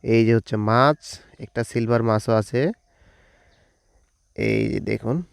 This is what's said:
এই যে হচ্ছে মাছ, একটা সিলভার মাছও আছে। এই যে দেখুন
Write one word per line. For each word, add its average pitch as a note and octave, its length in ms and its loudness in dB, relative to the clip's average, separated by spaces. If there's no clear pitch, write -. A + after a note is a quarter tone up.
এই A2+ 240 2
যে A2+ 100 4
হচ্ছে - 180 -4
মাছ, C3 300 4
একটা - 300 -10
সিলভার A#2 400 0
মাছও A2 320 0
আছে। A#2+ 200 -2
এই A2 260 0
যে G#2+ 80 -2
দেখুন A2+ 260 -4